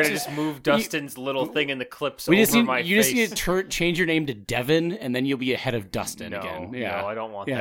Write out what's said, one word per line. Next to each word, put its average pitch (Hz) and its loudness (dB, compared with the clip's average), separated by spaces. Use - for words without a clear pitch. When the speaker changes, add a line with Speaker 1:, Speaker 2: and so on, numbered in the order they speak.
Speaker 1:
Just 151 -2
Speaker 2:
just - -8
move 151 -4
Speaker 1:
you 127 -20
Speaker 2:
Dustin's 147 0
little 135 -2
thing 147 -2
in 135 -4
the 123 -4
clips - -6
Speaker 1:
we 170 8
Speaker 2:
over 214 8
Speaker 1:
just 214 2
need, 240 6
Speaker 2:
my 127 2
Speaker 1:
you 170 0
just 220 6
Speaker 2:
face. 262 0
Speaker 1:
need 226 2
to 214 -8
tur-, 185 0
change 170 0
your 180 2
name 160 2
to - -4
Devin, 127 0
and 139 -4
then 127 0
you'll 139 0
be 127 0
ahead 120 -2
of 101 -4
Dustin 104 -6
Speaker 2:
No, 104 -6
Speaker 1:
again. 92 -8
Speaker 2:
no, 127 -8
Speaker 1:
Yeah. 92 -2
Speaker 2:
I 104 -4
don't 110 -6
want 101 -8
Speaker 1:
Yeah, 131 -2